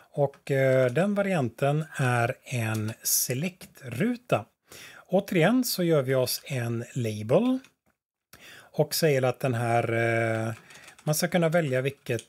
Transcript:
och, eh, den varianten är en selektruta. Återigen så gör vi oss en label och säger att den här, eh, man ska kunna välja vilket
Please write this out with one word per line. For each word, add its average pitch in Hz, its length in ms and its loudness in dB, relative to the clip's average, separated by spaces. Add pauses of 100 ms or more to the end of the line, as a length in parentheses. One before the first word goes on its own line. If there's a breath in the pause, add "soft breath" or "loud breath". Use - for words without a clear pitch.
(100)
och, - 400 -2
eh, 131 420 2
den 196 220 0
varianten 156 720 0 (120)
är 123 380 0 (100)
en 110 480 -4 (100)
selektruta. 135 1400 -2 (600 loud breath)
Återigen 196 580 2
så - 180 -4
gör 165 200 4
vi 131 120 0
oss 127 300 0
en 117 400 -4 (100)
label 127 640 0 (960 loud breath)
och - 400 -4
säger 139 280 2
att 123 180 0
den 131 140 -2
här, 117 380 0
eh, 113 600 0 (500 loud breath)
man 151 120 -2
ska 180 140 -2
kunna 165 200 2
välja 151 320 0
vilket 131 480 -4